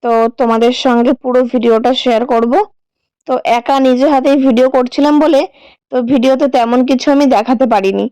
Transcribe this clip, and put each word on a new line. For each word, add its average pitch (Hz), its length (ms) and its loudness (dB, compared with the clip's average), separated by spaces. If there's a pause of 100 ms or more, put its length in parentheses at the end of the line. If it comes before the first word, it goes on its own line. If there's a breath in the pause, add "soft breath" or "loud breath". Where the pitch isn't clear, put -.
তো 233 100 -2 (240)
তোমাদের 233 360 0 (120)
সঙ্গে 240 280 2 (100)
পুরো 254 220 0
ভিডিওটা 240 480 0 (100)
শেয়ার 233 240 0
করব। 233 260 -2 (760)
তো 254 60 -2 (240)
একা 269 180 -2 (100)
নিজে 254 220 2
হাতেই 277 380 2
ভিডিও 254 240 2
করছিলাম 277 500 0
বলে 302 200 2 (480 soft breath)
তো 262 140 -6
ভিডিওতে 262 460 0
তেমন 240 380 0
কিছু 262 260 -2
আমি 277 140 2
দেখাতে 240 400 0
পারিনি 196 460 -2